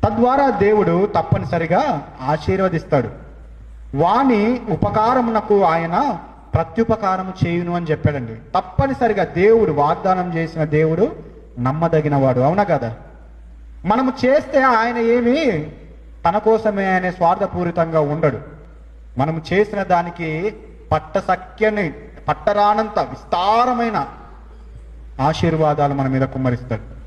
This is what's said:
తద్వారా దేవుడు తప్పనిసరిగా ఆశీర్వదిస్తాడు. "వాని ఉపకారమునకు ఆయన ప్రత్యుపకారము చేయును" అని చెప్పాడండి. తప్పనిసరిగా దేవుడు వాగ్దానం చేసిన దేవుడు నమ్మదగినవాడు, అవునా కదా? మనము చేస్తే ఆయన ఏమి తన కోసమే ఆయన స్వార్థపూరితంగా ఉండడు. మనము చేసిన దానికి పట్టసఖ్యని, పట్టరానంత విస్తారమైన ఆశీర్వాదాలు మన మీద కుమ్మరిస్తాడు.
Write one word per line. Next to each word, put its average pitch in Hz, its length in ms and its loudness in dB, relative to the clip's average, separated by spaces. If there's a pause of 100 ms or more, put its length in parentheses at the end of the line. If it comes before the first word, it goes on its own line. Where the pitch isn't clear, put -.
తద్వారా 247 460 2
దేవుడు 202 640 2
తప్పనిసరిగా 170 840 0 (200)
ఆశీర్వదిస్తాడు. 156 840 0 (880)
"వాని 226 680 2 (100)
ఉపకారమునకు 214 920 2
ఆయన 170 560 0 (360)
ప్రత్యుపకారము 190 920 -2
చేయును" 175 280 -2
అని 175 120 -4
చెప్పాడండి. 143 460 -2 (260)
తప్పనిసరిగా 220 680 0
దేవుడు 196 480 4
వాగ్దానం 175 600 0
చేసిన 160 300 -2
దేవుడు 160 480 2 (460)
నమ్మదగినవాడు, 143 840 2
అవునా 170 220 2
కదా? 135 320 -2 (920)
మనము 254 280 0 (120)
చేస్తే 277 380 2
ఆయన 240 360 2
ఏమి 233 720 2 (580)
తన 180 100 2
కోసమే 214 540 0
ఆయన 185 180 0
స్వార్థపూరితంగా 175 920 0
ఉండడు. 147 380 0 (800)
మనము 156 240 -2 (100)
చేసిన 202 300 0
దానికి 170 760 -2 (360)
పట్టసఖ్యని, 190 1000 -2 (360)
పట్టరానంత 208 680 2
విస్తారమైన 226 1080 0 (1120)
ఆశీర్వాదాలు 147 720 2
మన 135 120 -2
మీద 131 160 0
కుమ్మరిస్తాడు. 127 720 -4 (100)